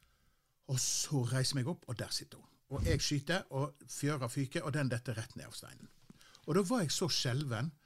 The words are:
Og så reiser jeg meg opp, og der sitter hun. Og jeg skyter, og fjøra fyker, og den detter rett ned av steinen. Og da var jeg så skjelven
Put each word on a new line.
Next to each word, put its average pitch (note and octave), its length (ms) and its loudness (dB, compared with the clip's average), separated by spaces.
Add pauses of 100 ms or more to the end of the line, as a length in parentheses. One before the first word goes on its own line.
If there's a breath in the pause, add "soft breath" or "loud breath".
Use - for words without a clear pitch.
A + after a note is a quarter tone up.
(680)
Og C3+ 120 0
så - 440 0
reiser C3 320 2
jeg C3 80 2
meg A2 80 -2
opp, - 160 -10
og G#2+ 100 -6
der G#2 140 -4
sitter - 280 -8
hun. - 80 -20 (220)
Og C3+ 140 0
jeg D3 160 6
skyter, E3 500 2
og C#3+ 360 -2
fjøra C#3+ 420 0
fyker, C#3 360 -2
og C#3+ 100 -2
den C#3 180 2
detter A#2 240 -4
rett A2 200 -8
ned - 120 -10
av - 80 -14
steinen. - 320 -14 (580 soft breath)
Og D#3 100 2
da G3+ 80 6
var A3+ 180 2
jeg D3 100 2
så F3+ 160 2
skjelven C3 600 0 (160)